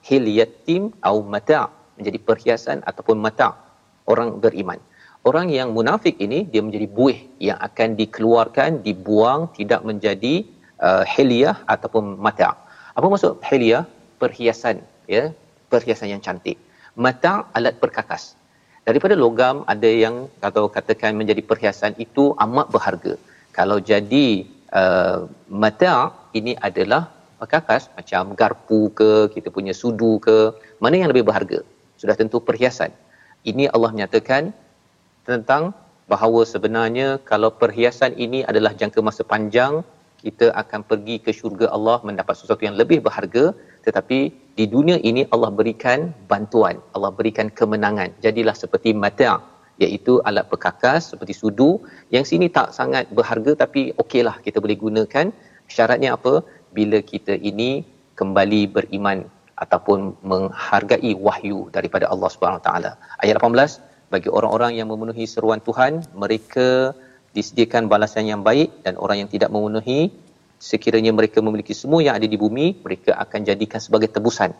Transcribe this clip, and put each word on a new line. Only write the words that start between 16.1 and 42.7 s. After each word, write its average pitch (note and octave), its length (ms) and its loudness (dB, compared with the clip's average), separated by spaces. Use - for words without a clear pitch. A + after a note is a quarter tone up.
yang G2+ 100 -12
cantik. F2+ 320 -8
Mata', F3+ 480 0
alat A#2 300 -2
perkakas. - 500 -8
Daripada D3 260 2
logam, B2+ 480 2
ada A2 160 2
yang, A2+ 120 0
atau G#2 240 0
katakan, G#2+ 440 -2
menjadi G#2 220 0
perhiasan G#2 420 -2
itu C#3 280 2
amat B2+ 300 0
berharga. F#2 380 -2
Kalau G2 200 0
jadi, G#2 500 2
uh, F#2 480 2
mata', A#2+ 800 0
ini A#2+ 140 -6
adalah G2+ 460 -2
perkakas, - 540 -2
macam F#2+ 400 -4
garpu G#2+ 560 0
ke, G#2+ 360 6
kita G#2+ 180 -10
punya G2 160 -6
sudu A2 560 0
ke, A2 240 6
mana D3 140 4
yang F3 160 2
lebih A2+ 160 4
berharga? F#2+ 320 -2
Sudah G#2 160 2
tentu A2 240 0
perhiasan. A#2 480 0
Ini B2+ 240 0
Allah A2+ 240 2
menyatakan A2+ 560 0
tentang C3+ 480 -2
bahawa A2+ 320 4
sebenarnya A#2 760 -2
kalau A2 320 2
perhiasan A#2+ 640 0
ini C3 240 -4
adalah G#2+ 240 0
jangka G#2 320 -4
masa A2 160 -4
panjang, A#2 640 -2
kita A2+ 320 2
akan G#2+ 320 -8
pergi A2 320 -4
ke - 80 -4
syurga G#2+ 300 -2
Allah A2 320 0
mendapat G2+ 320 -6
sesuatu - 320 -4
yang G2+ 160 -2